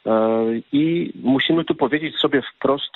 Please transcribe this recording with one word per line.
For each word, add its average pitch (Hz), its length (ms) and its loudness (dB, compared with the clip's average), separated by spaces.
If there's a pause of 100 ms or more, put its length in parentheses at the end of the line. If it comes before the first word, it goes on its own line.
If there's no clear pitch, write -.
E, 110 380 2 (280)
i 160 400 0 (100)
musimy 147 420 2
tu 160 100 -2
powiedzieć 147 420 -2
sobie 139 260 0
wprost - 540 -2